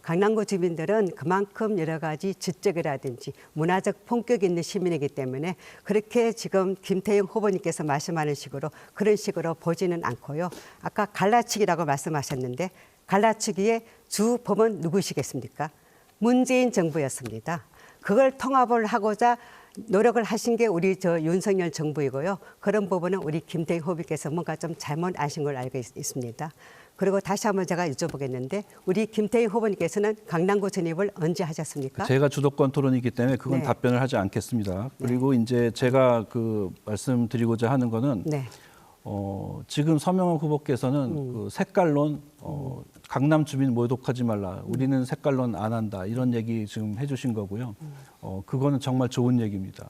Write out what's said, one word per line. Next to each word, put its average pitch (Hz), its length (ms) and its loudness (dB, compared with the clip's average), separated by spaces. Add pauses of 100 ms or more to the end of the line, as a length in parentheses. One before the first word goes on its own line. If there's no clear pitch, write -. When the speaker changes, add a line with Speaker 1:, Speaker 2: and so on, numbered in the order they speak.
Speaker 1:
강남구 202 420 2
주민들은 180 720 0
그만큼 196 640 -2
여러 160 200 -2
가지 160 360 -4
지적이라든지 151 960 -4 (220)
문화적 185 500 0
품격 233 380 0
있는 175 200 2
시민이기 170 460 -2
때문에, 135 480 -4 (280)
그렇게 220 480 2
지금 190 420 0
김태형 196 560 0
후보님께서 190 540 0
말씀하는 151 500 0
식으로, 143 360 -8 (220)
그런 208 240 4
식으로 165 380 -2
보지는 170 500 -2
않고요. 147 460 -4 (320)
아까 196 240 -2
갈라치기라고 196 800 2
말씀하셨는데, 139 840 -2 (360)
갈라치기의 214 800 2 (240)
주범은 220 720 2
누구시겠습니까? 147 880 -2 (480)
문재인 254 540 4
정부였습니다. 147 920 -2 (380)
그걸 262 340 4
통합을 240 480 2
하고자 220 540 2 (500)
노력을 220 340 4
하신 220 340 0
게 226 100 2
우리 185 300 2
저 170 240 0
윤석열 175 500 0
정부이고요. 147 680 -2 (220)
그런 202 280 0
부분은 185 340 0
우리 156 180 -2
김태형 170 420 -2
후보께서 160 480 -4
뭔가 160 260 -4
좀 156 220 -6
잘못 165 400 -4
아신 147 260 -2
걸 143 120 -2
알고 131 220 -6
있-, - 180 -10
있습니다. 139 540 -8 (460)
그리고 190 240 2
다시 208 260 -2
한번 190 200 0
제가 175 240 0
여쭤보겠는데, 135 720 -4 (220)
우리 190 180 2
김태형 214 460 2
후보님께서는 214 680 0 (100)
강남구 190 440 2
진입을 175 460 -2
언제 170 280 -2
하셨습니까? 151 600 -6
Speaker 2:
제가 135 260 4
주도권 139 420 2
토론이기 131 380 2
때문에 123 260 2
그건 131 220 -2
Speaker 1:
네. - 80 -2
Speaker 2:
답변을 123 340 2
하지 127 160 0
않겠습니다. 101 800 -2
Speaker 1:
네. 131 100 -6
Speaker 2:
그리고 127 280 2
이제 120 380 2
제가 123 580 4
그 110 420 -2 (140)
말씀드리고자 117 840 0
하는 123 200 2
거는, 113 340 0
Speaker 1:
네. 147 220 -4 (580)
Speaker 2:
어, 98 640 -6
지금 151 300 2
서명호 180 400 2
후보께서는 143 800 0
Speaker 1:
음. 127 160 -6
Speaker 2:
그 143 160 -6
색깔론, 151 720 0 (180)
어, 139 420 -10
Speaker 1:
음. - 120 -20 (220)
Speaker 2:
"강남 151 300 4
주민 135 260 0
모독하지 120 520 0
말라. 101 320 -2
Speaker 3:
음. 92 100 -12
Speaker 2:
우리는 131 400 0
색깔론 131 480 0
안 107 180 -2
한다." 104 320 -4
이런 120 300 0
얘기 113 320 -2
지금 107 320 -6
해주신 135 340 -4
거고요. 107 480 -6
Speaker 3:
음. 147 140 -14 (260)
Speaker 2:
어, 95 240 -8
그거는 139 340 0
정말 127 300 0
좋은 123 320 2
얘기입니다. 101 500 -6